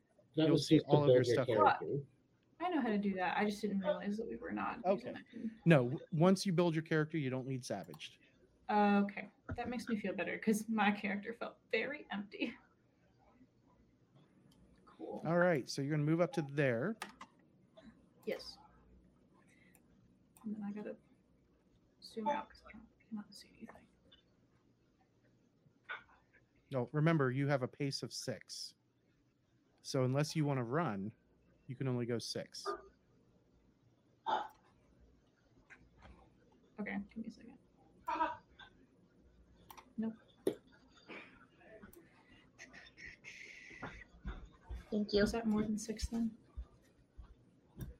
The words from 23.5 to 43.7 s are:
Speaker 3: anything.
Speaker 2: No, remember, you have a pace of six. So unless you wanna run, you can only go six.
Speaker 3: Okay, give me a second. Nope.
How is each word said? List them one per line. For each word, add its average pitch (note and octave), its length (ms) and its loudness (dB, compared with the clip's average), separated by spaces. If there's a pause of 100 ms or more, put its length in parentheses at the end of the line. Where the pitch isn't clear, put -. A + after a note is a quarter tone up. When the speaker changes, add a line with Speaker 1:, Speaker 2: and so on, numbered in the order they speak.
Speaker 3:
anything. - 180 -18 (3000)
Speaker 2:
No, B2 240 -2
remember, D3+ 380 4
you C#3 160 0
have C#3 160 2
a B2 40 -2
pace - 360 -6
of A#2+ 100 -10
six. - 600 -10 (1080)
So C3 240 0
unless C#3 320 0
you D3+ 80 2
wanna C3+ 180 0
run, A2+ 480 -2 (560)
you B2+ 80 -10
can C3+ 140 -4
only A#2+ 160 -2
go A#2+ 140 0
six. - 460 -8 (4000)
Speaker 3:
Okay, G3+ 180 -6 (160)
give - 40 -12
me A3+ 100 -8
a A3+ 40 -10
second. - 260 -20 (2500)
Nope. A3 160 -4 (4000)